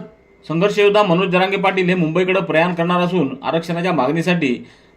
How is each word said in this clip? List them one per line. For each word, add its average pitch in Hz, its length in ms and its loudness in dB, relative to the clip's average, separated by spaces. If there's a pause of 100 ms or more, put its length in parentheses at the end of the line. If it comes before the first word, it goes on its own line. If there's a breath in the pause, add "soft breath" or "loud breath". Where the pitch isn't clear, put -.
(480)
संघर्ष 202 320 0
योद्धा 202 240 4
मनोज 190 240 2
जरांगे 185 300 0
पाटील 185 320 0
हे 185 60 2
मुंबईकडे 185 440 0
प्रयाण 165 340 0
करणार 175 280 0
असून 170 420 -2
आरक्षणाच्या 170 500 -4
मागणीसाठी 156 720 0 (320 loud breath)